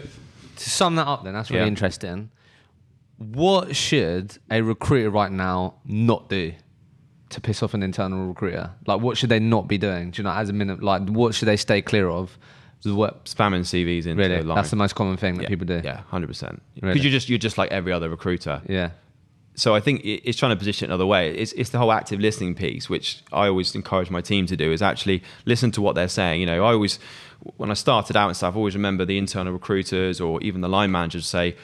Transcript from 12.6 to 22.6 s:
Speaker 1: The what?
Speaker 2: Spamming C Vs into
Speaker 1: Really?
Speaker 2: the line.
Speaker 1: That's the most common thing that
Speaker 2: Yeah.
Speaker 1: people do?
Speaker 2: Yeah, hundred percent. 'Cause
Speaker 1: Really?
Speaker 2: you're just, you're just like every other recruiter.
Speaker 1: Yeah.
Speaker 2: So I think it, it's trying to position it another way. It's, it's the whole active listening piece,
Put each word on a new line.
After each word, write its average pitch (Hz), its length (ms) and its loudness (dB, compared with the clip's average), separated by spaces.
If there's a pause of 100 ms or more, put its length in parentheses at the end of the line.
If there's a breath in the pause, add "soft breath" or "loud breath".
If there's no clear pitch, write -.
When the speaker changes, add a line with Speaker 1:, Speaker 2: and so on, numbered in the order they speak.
Speaker 1:
The 101 120 -2
what? 104 300 0
Speaker 2:
Spamming 95 400 0
C 90 180 0
Vs 85 240 0
into 87 160 0
Speaker 1:
Really? 90 200 2
Speaker 2:
the 78 40 -4
line. 80 100 0
Speaker 1:
That's - 140 0
the 107 60 0
most 101 180 2
common 95 220 0
thing 90 200 -2
that - 80 -4
Speaker 2:
Yeah. - 40 -6
Speaker 1:
people 92 180 -2
do? 85 160 -2
Speaker 2:
Yeah, 65 180 -8 (100)
hundred 87 160 -4
percent. - 340 -10 (140)
'Cause - 80 -14
Speaker 1:
Really? 95 180 2
Speaker 2:
you're 135 120 4
just, 127 180 0
you're 120 80 2
just 110 180 -2
like 95 140 2
every 92 220 -2
other 82 180 -2
recruiter. 82 580 -2
Speaker 1:
Yeah. 90 220 0 (640)
Speaker 2:
So 110 200 2
I 104 60 4
think 135 240 0
it, 104 200 -4
it's 120 120 -2
trying 127 140 2
to 104 60 2
position 98 300 -4
it - 40 -6
another 90 160 0
way. 90 240 4
It's, 110 220 -4
it's - 180 -4
the 120 80 -2
whole 113 140 4
active 104 280 -2
listening 95 360 0
piece, - 340 -6